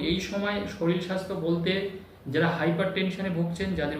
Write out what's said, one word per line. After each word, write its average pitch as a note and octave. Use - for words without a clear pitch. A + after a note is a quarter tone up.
এই F3
সময় G3+
শরীর F3
স্বাস্থ্য F#3+
বলতে E3+
যারা E3
হাইপার E3
টেনশনে F#3+
ভুগছেন, E3+
যাদের D3+